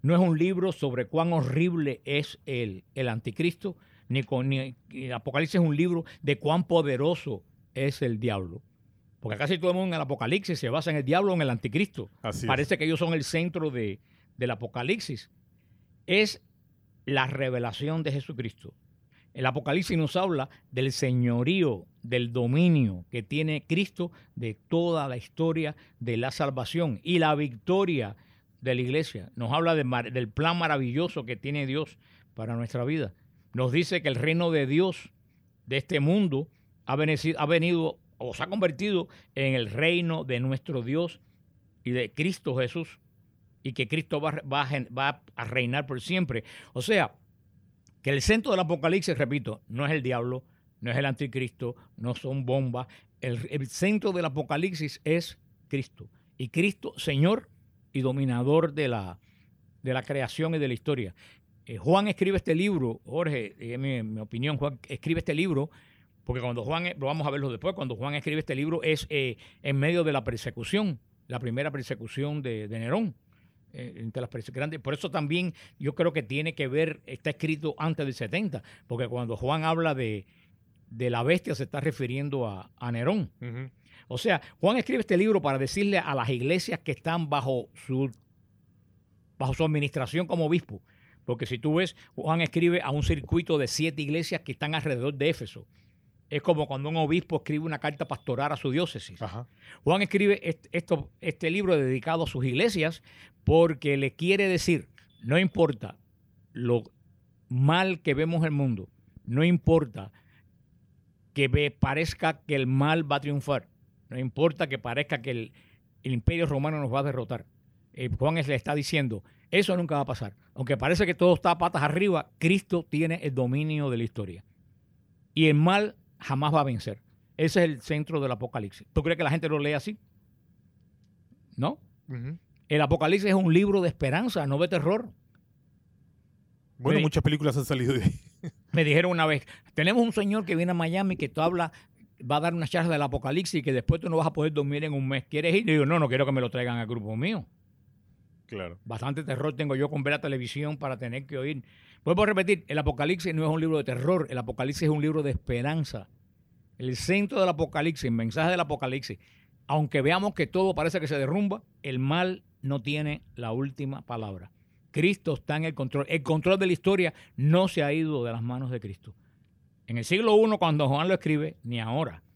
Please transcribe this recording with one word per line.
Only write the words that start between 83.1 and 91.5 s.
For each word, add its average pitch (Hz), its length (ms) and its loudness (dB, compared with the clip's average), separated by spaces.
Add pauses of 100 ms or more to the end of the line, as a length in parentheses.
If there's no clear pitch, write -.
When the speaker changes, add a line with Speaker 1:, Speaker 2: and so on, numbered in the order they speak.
Speaker 2:
Ujú. 123 320 -12 (380)
Speaker 1:
O 123 80 -6
sea, 180 240 0 (180)
Juan 202 160 4
escribe 254 240 0
este 202 160 2
libro 202 260 4
para 139 160 0
decirle 196 420 0
a 156 160 -2
las 120 120 0
iglesias 143 540 0
que 151 100 -6
están 165 380 -2
bajo 131 440 -2
su, 131 380 -2 (1300)
bajo 131 160 -2
su 165 100 0
administración 151 640 -2
como 170 200 0
obispo, 160 340 -2 (420)
porque 120 220 -4
si 127 120 -4